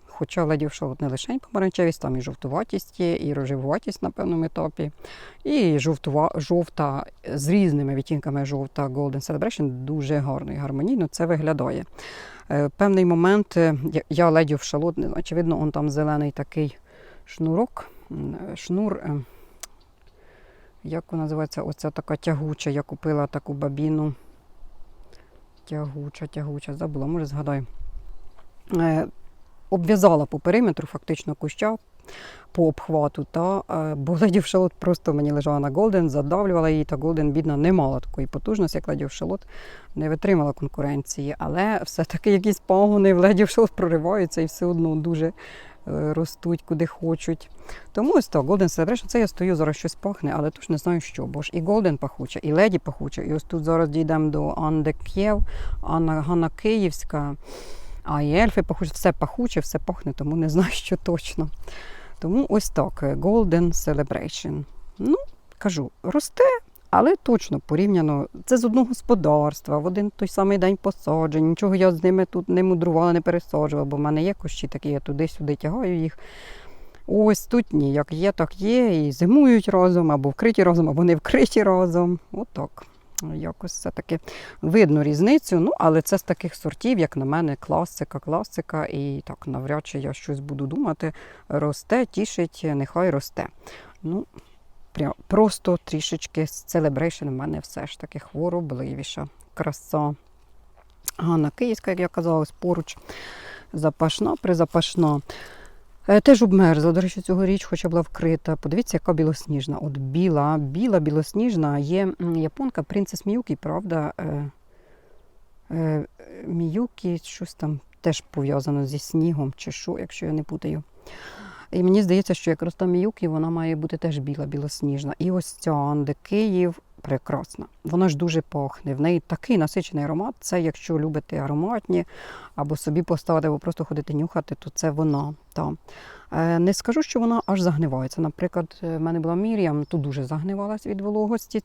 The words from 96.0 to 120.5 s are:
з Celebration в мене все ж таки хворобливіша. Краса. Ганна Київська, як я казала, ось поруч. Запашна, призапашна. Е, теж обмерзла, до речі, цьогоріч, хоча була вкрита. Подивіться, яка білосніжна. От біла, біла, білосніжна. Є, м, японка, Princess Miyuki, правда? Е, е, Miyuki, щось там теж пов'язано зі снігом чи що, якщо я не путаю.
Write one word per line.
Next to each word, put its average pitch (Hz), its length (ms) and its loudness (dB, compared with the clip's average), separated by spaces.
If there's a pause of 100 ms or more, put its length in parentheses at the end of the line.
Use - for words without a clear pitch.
з - 200 -12
Celebration 156 640 0
в 135 40 -4
мене 151 280 -4
все - 260 -12
ж - 140 -16
таки - 180 -12
хворобливіша. 143 1080 -6 (260)
Краса. 151 600 -2 (1040)
Ганна 160 340 2
Київська, 226 400 -2
як 180 100 -2
я 180 80 0
казала, 165 300 0
ось 151 120 -2
поруч. 175 460 -4 (760)
Запашна, 156 640 0
призапашна. 165 840 2 (920)
Е, 208 100 10
теж 233 220 10
обмерзла, 170 500 6
до 170 80 2
речі, 185 200 -2
цьогоріч, 190 440 0
хоча - 240 -4
була 165 140 0
вкрита. 160 540 -2
Подивіться, 185 400 -2
яка - 160 0
білосніжна. 151 640 0
От 147 180 -6
біла, 151 600 0
біла, 175 420 0
білосніжна. 151 800 0
Є, 180 420 0
м, 170 160 -2
японка, 160 460 -4
Princess - 440 -4
Miyuki, 208 300 -2
правда? 160 640 -4
Е, 147 300 -6 (1200)
е, 156 360 -2 (420)
Miyuki, 170 760 -2
щось - 300 -14
там 151 260 -4 (200)
теж 160 200 0 (100)
пов'язано 143 560 0
зі 143 120 -4
снігом 151 580 0
чи - 160 -12
що, - 260 -8
якщо - 280 -10
я 156 60 -4
не 156 100 -2
путаю. 156 400 -6 (880)